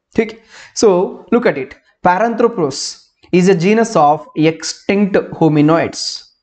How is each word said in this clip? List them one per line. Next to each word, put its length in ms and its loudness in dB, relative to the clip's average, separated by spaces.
ठीक? 220 -2
So, 580 0
look 140 2
at 120 -2
it. 180 -12
Paranthropus 1040 -2
is 160 4
a 60 6
genus 420 0
of 300 2
extinct 800 -2
hominoids. 1080 0